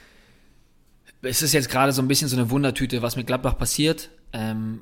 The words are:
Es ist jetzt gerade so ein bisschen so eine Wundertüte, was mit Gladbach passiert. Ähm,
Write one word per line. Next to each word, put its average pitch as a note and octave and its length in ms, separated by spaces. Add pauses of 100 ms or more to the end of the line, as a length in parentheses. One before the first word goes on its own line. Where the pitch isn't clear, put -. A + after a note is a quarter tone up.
(1200)
Es B2+ 200
ist C#3+ 120
jetzt C#3 160
gerade C3+ 220
so C3 100
ein C3 60
bisschen C#3 220
so B2+ 80
eine A#2+ 120
Wundertüte, C3 520
was A#2 140
mit A#2+ 120
Gladbach B2+ 300
passiert. D3+ 520 (240)
Ähm, A2 480